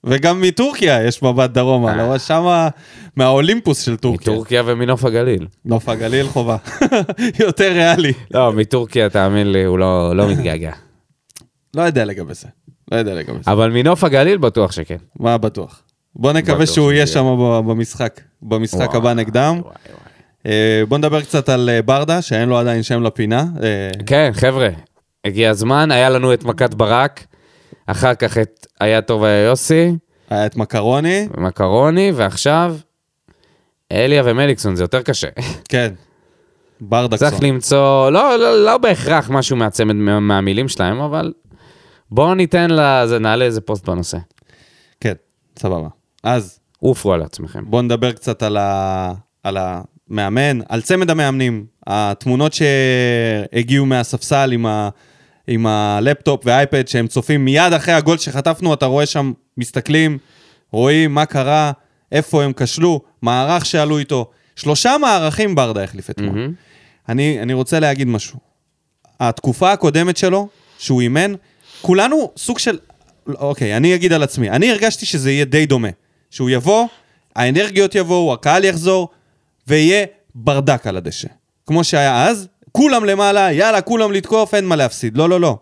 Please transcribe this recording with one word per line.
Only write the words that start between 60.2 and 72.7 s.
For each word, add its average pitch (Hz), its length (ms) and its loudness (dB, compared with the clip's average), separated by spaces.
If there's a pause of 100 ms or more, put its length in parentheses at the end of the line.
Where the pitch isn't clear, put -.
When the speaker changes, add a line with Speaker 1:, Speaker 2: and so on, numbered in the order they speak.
Speaker 1:
רואים 143 420 4
מה 151 120 2
קרה, 147 460 0 (400)
איפה 151 300 0
הם 139 140 -2
כשלו, 160 440 0 (220)
מערך 135 440 0
שעלו 151 320 0
איתו. 131 320 -4 (260)
שלושה 185 440 0
מערכים 196 540 0
ברדה 113 300 0
החליף 95 260 -14
אתמול. 101 200 -6
Speaker 2:
מהמם. 117 220 -6 (560)
Speaker 1:
אני, 139 340 0
אני 120 100 -4
רוצה 131 280 -2
להגיד 139 280 0
משהו. 113 300 -4 (840)
התקופה 127 520 0
הקודמת 170 440 0
שלו, 196 320 0 (300)
שהוא 127 220 -2
אימן, 147 320 0 (500)
כולנו 233 540 2
סוג - 220 -6
של... 226 200 -2 (500)